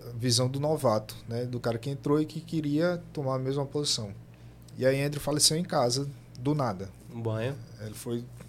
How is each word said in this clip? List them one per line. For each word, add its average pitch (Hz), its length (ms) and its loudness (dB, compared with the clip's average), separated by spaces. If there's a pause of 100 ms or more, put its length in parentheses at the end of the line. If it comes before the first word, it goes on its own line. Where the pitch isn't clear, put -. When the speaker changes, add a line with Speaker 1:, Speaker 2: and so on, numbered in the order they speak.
(160)
Speaker 1:
visão 120 320 4
do 135 120 -2
novato, 135 560 2 (120)
né? 117 180 -2
Do 123 140 -4
cara 117 180 0
que 139 120 -6
entrou 147 320 2
e 156 40 2
que 156 140 -8
queria 160 640 2 (100)
tomar 131 240 -2
a 131 40 0
mesma 135 260 0
posição. 123 480 -2 (640)
E 123 80 2
aí 135 160 4
Andrew 147 200 -2
faleceu 147 360 4
em 175 60 0
casa, 139 440 2 (320)
do 135 140 2
nada. 104 360 0 (240)
Speaker 2:
Um 117 80 -8
banho. 110 340 0 (260)
Speaker 1:
Ele 107 120 -8
foi 120 300 -4 (260)